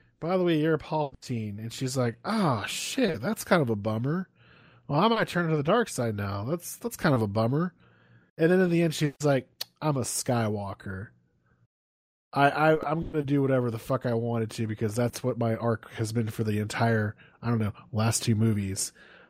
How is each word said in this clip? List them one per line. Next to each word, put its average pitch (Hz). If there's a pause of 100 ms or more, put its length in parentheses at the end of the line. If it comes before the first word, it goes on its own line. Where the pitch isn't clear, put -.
(200)
by 175
the 185
way, 165
you're 156
a 151
Palpatine." 123
And 113
she's 131
like, 120
"Ah, 170
shit, -
that's 208
kind 175
of 120
a 110
bummer. 117 (600)
Well, 147
I 208
might 220
turn 175
to 156
the 147
dark 208
side 117
now. 101
That's, 165
that's -
kind 156
of 113
a 107
bummer." 117 (640)
And 160
then 185
in 180
the 170
end, 160
she's 147 (100)
like, 139 (340)
"I'm 151
a 127
Skywalker. 104 (1200)
I, 143
I, 151
I'm 165
gonna 151
do 139
whatever 131
the 113
fuck 131
I 120
wanted 117
to 113
because 107
that's 120
what 123
my 113
arc 117
has 110
been 113
for 113
the 107
entire, 110 (260)
I 117
don't 117
know, 107 (200)
last 110
two 113
movies. 104 (380)